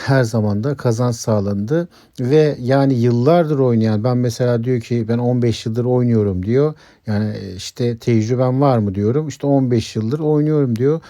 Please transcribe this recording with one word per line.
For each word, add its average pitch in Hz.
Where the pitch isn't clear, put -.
Her 135
zaman 107
da 139
kazanç 120
sağlandı. 107
Ve 147
yani 135
yıllardır 135
oynayan, 110
ben 123
mesela 123
diyor 123
ki 117
ben 117
on 123
beş 117
yıldır 117
oynuyorum 113
diyor. 139
Yani, 107
e, 95
işte 117
tecrüben 127
var 135
mı 101
diyorum. 120
İşte 143
on 135
beş 117
yıldır 117
oynuyorum 151
diyor. 143